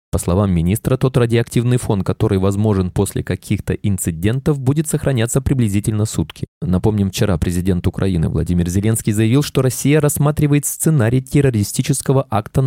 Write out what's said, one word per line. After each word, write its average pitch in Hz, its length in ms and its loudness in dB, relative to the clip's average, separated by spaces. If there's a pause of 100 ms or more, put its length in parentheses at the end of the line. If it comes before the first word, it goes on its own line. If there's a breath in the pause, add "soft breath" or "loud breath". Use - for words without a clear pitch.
(100)
По 85 80 -2
словам 95 320 0
министра, 90 460 0
тот 131 200 0
радиоактивный 120 600 0
фон, 101 260 -2
который 101 360 0
возможен 98 520 0
после - 320 -2
каких-то - 520 -4
инцидентов, 104 840 -2
будет 147 300 0
сохраняться 135 520 0
приблизительно 107 640 0
сутки. - 420 -6 (140)
Напомним, 98 500 0
вчера 98 280 0
президент 87 480 0
Украины 90 420 0
Владимир 87 400 0
Зеленский 107 440 0
заявил, 113 320 2
что - 180 -2
Россия 135 380 2
рассматривает 147 640 2
сценарий 131 560 2
террористического 135 1080 0
акта 107 380 -2